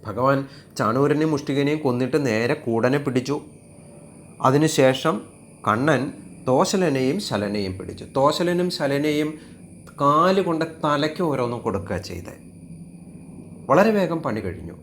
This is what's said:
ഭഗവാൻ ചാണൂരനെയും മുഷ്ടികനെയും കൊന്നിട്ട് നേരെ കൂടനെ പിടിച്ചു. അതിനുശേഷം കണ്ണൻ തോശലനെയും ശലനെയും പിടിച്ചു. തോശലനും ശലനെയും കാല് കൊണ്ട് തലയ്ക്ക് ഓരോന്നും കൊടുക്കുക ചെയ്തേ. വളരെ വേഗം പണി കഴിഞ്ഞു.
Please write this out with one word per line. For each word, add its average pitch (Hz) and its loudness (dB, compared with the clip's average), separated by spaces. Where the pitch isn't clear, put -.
ഭഗവാൻ 131 0
ചാണൂരനെയും 143 2
മുഷ്ടികനെയും 143 0
കൊന്നിട്ട് 127 0
നേരെ 120 2
കൂടനെ 123 0
പിടിച്ചു. 139 -2
അതിനുശേഷം 143 2
കണ്ണൻ 127 0
തോശലനെയും 151 2
ശലനെയും 101 -4
പിടിച്ചു. - -12
തോശലനും 175 2
ശലനെയും 151 -2
കാല് 165 4
കൊണ്ട് 165 0
തലയ്ക്ക് 151 -2
ഓരോന്നും 123 -2
കൊടുക്കുക 95 -4
ചെയ്തേ. - -12
വളരെ 185 6
വേഗം 170 0
പണി 113 -4
കഴിഞ്ഞു. 85 -8